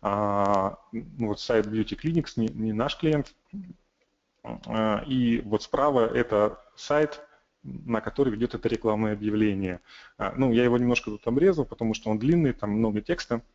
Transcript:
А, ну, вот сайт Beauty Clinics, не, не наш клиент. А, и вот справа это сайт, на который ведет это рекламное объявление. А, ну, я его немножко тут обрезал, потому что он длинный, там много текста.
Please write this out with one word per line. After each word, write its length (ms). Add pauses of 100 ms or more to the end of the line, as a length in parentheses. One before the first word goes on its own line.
А, 760 (140)
ну, 360
вот 120
сайт 260
Beauty 300
Clinics, 400
не, 120
не 240
наш 260
клиент. 360 (1080)
А, 640
и 380
вот 180
справа 440
это 540 (160)
сайт, 440 (440)
на 360
который 320
ведет 220
это 140
рекламное 440
объявление. 680 (380)
А, 180
ну, 160
я 120
его 140
немножко 320
тут 160
обрезал, 380
потому 300
что 160
он 80
длинный, 340
там 180
много 300
текста. 420 (120)